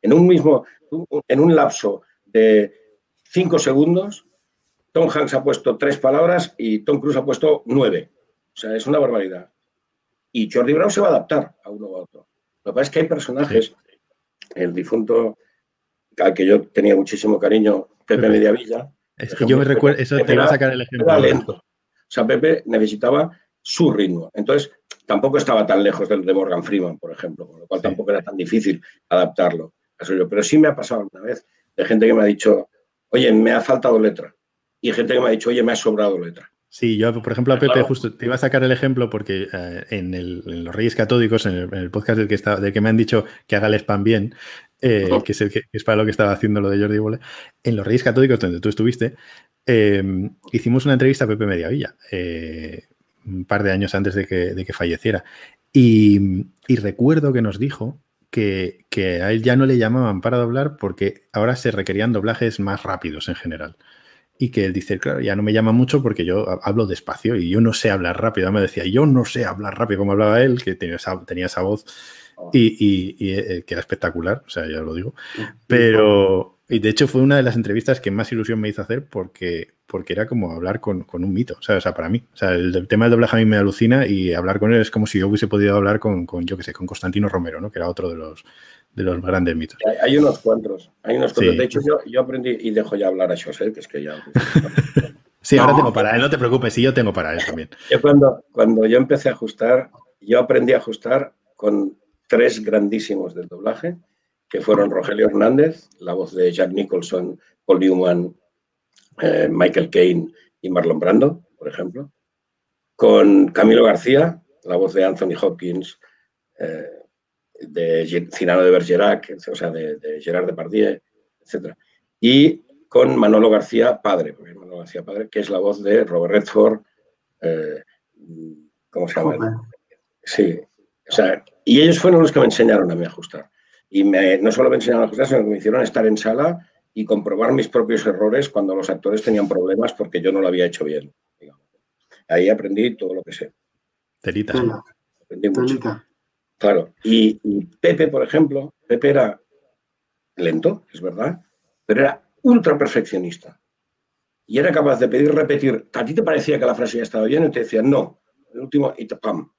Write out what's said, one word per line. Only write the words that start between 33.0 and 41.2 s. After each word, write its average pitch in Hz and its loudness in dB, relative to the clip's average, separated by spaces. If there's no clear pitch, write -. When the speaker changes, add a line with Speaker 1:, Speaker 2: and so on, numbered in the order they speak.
Speaker 1:
"Oye, 123 4
me 110 4
ha 117 2
faltado 120 2
letra". - -2
Y 117 -4
gente 117 -2
que 123 2
me 123 0
ha 113 2
dicho, 113 0
"Oye, 123 0
me 113 2
ha 110 -2
sobrado 104 0
letra". 85 -14
Speaker 2:
Sí, 113 -2
yo, 113 2
por 117 -6
ejemplo, 123 0
a 123 -2
Pepe, 131 2
Speaker 1:
Claro. 127 2
Speaker 2:
justo 127 -6
te - -8
iba 123 -2
a 127 -4
sacar 135 0
el 127 2
ejemplo 127 0
porque, 98 -6
eh, 87 -10
en 92 -6
el, 90 -10
en 85 -10
Los 85 -14
Reyes 110 -2
Catódicos, 113 2